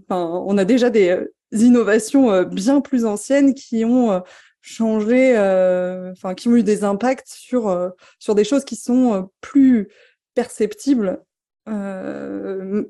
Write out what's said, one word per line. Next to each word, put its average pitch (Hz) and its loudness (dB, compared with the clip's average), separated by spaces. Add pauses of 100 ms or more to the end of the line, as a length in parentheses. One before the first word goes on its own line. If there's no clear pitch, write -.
enfin, 180 -4
on 202 0
a 190 2
déjà 240 2
des, 196 4
euh, - -2 (180)
innovations, 226 4
euh, 185 4
bien 190 0
plus 247 -2
anciennes 269 2
qui 226 -4
ont, 240 2
euh, 185 0 (420)
changé, 226 0
euh, 185 0
enfin, 185 -10
qui - -8
ont 233 4
eu 233 4
des 208 0
impacts 220 -2
sur, 233 -4
euh, 180 -2 (300)
sur 214 -4
des 208 4
choses 262 0
qui 233 -12
sont, 247 0
euh, 190 -4 (200)
plus 254 2 (460)
perceptibles, 226 -4 (460)
euh, 196 -8